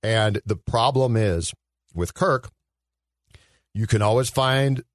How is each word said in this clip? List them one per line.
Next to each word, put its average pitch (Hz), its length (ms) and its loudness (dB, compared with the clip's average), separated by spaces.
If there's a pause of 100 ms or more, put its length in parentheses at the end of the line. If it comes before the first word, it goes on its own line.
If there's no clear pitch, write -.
And 107 440 0
the 107 100 -2
problem 120 600 0
is 90 360 0 (400)
with 85 220 -6
Kirk, 151 360 0 (1200)
you 107 140 -2
can 107 140 2
always 117 280 2
find 135 540 0 (100)